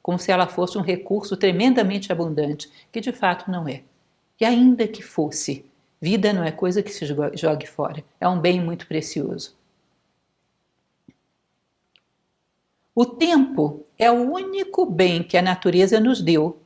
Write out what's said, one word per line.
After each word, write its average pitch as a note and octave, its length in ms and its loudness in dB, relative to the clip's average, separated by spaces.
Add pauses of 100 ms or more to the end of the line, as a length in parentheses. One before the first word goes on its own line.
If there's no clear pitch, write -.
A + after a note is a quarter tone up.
como F3 160 -4
se F3+ 140 -4
ela F3+ 160 4
fosse F3+ 320 -4
um G3 40 -4
recurso F#3+ 540 -4
tremendamente G3+ 760 2
abundante, D3+ 580 -4 (220)
que A3+ 80 -8
de A3+ 100 -6
fato F3+ 400 -2
não F3 160 -4
é. B2+ 160 -10 (580)
E A3 40 2
ainda A#3+ 420 4
que - 160 -10
fosse, - 640 -6 (360)
vida G#3 320 0
não F3+ 120 -2
é D#3+ 80 -4
coisa F#3 320 -2
que - 80 -14
se - 120 -10
jo-, D3 300 -4
jogue D3+ 320 -2
fora. D3 380 -8 (160)
É F3+ 80 0
um F3+ 100 0
bem F3+ 220 2
muito E3+ 260 -6
precioso. - 720 -8 (3500)
O A#3 100 6
tempo C4+ 800 2 (140)
é A3+ 100 6
o A#3+ 240 2
único F#4+ 540 -2
bem F3 380 2
que - 120 0
a F3 60 6
natureza F3+ 560 2
nos A3+ 240 2
deu. E3 440 2